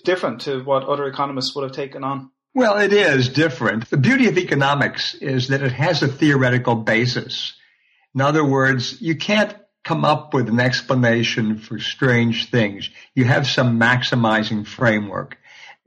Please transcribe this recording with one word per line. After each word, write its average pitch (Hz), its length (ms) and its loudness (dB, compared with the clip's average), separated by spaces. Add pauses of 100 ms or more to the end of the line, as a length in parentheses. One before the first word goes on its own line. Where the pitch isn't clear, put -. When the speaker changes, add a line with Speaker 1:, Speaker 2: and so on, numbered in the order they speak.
Speaker 1:
different 175 380 -2
to 131 220 -6
what 135 220 -2
other 143 200 -4
economists 135 500 -6
would 139 100 -6
have 131 100 -10
taken 139 280 -8
on. 135 280 -8 (240)
Speaker 2:
Well, 214 240 4
it 202 140 2
is 143 360 4
different. 117 640 0
The 165 60 0
beauty 233 300 4
of 180 120 2
economics 139 760 0
is 131 360 -4
that 139 120 0
it 131 120 -2
has 151 280 0
a 156 60 2
theoretical 127 720 2
basis. 113 760 -2 (600)
In 135 60 0
other 151 220 2
words, 135 600 0
you 165 140 -2
can't 208 380 0 (280)
come 147 220 -2
up 151 260 0
with 120 160 0
an 113 120 0
explanation 117 1000 0
for 107 220 -12
strange 117 720 0
things. 98 360 0 (280)
You 127 100 4
have 143 220 2
some 120 320 2
maximizing 113 880 0
framework. 104 720 -2 (480)